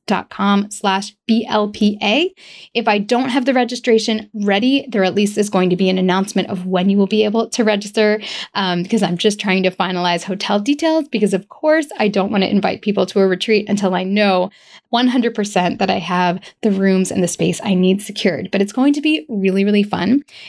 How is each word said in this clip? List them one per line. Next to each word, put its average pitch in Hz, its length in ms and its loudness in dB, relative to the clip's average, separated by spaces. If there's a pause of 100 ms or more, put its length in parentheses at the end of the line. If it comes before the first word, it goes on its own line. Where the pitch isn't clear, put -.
dot 185 240 -2
com 202 400 0
slash 196 440 -4 (120)
B 226 200 2
L 208 220 0
P 208 320 0
A. 277 320 0 (400)
If 226 140 0
I 208 100 2
don't 247 320 -2
have 247 160 0
the 269 80 2
registration 240 800 0
ready, 220 560 0
there 202 140 0
at 185 100 0
least 208 240 0
is 208 140 -2
going 185 180 2
to 175 60 2
be 190 120 0
an 185 120 0
announcement 185 500 0
of 180 160 -8
when 185 240 0
you 196 80 2
will 196 80 4
be 214 180 0
able 226 260 0
to - 140 -2
register, 214 580 2 (340)
um, 180 260 -2
because 196 220 0
I'm 175 160 -2
just 208 200 0
trying 190 240 0
to 185 80 2
finalize 180 520 -2
hotel 202 360 -2
details, 294 480 0
because 208 280 0
of 196 140 -4
course 311 360 0 (140)
I 214 80 2
don't 196 240 0
wanna 196 160 2
invite - 340 0
people 202 240 0
to 196 140 -2
a 190 80 4
retreat 208 420 0
until 196 240 0
I 185 100 0
know 190 460 2 (400)
one 247 200 2
hundred 233 260 0
percent 196 420 0
that 190 140 0
I - 80 0
have 180 400 0 (240)
the 214 80 2
rooms 190 400 2
and 196 100 -2
the 175 60 2
space 170 360 -2
I 196 120 0
need 185 260 2
secured. 185 500 -4
But 202 120 0
it's 202 100 -4
going 277 200 2
to 294 80 -2
be 311 280 -2
really, 196 340 0
really 208 200 2
fun. 202 400 0 (260)